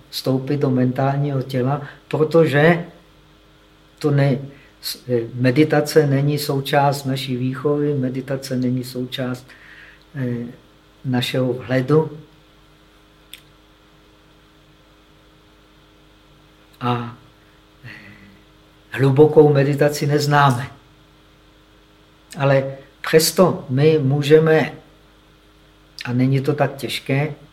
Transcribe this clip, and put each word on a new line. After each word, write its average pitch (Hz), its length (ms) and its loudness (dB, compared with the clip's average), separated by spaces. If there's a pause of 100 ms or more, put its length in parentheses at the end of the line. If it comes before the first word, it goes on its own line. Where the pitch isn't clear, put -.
(100)
vstoupit 135 460 -4
do 139 140 0
mentálního 135 720 -2
těla, 135 400 -4 (260)
protože 151 760 2 (1120)
to 151 120 -2
ne-, 139 280 2 (420)
s-, - 180 -12 (100)
eh, 123 120 0 (140)
meditace 147 720 2
není 143 320 0
součást 143 680 -2
naší 131 320 -4
výchovy, 147 580 -2
meditace 131 640 -6
není 127 280 -2
součást, 127 640 -8 (680)
eh, 123 200 -4 (720)
našeho 127 480 -2
vhledu. 131 680 0 (4000)
A, 120 360 -4 (680)
eh, 120 40 -18 (1000)
hlubokou 143 640 6
meditaci 143 540 0
neznáme. 143 640 2 (1700)
Ale 139 380 0 (240)
přesto - 680 2
my 151 300 4
můžeme, 147 720 2 (1300)
a 123 80 -6
není 131 280 0
to 139 140 -2
tak 139 220 -2
těžké 135 580 -6 (180)